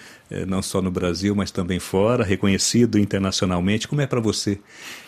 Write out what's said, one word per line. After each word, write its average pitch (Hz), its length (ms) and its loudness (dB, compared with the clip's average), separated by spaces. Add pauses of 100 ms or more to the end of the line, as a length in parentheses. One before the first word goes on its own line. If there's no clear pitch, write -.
(300)
eh, 95 140 -6
não 95 160 -2
só 95 220 -2
no 92 80 0
Brasil, 92 440 0
mas 101 160 -2
também 90 280 -2
fora, 107 440 2
reconhecido 101 760 2
internacionalmente. 98 920 0
Como 147 120 -2
é 139 60 0
pra 127 140 -2
você 104 380 -2 (500)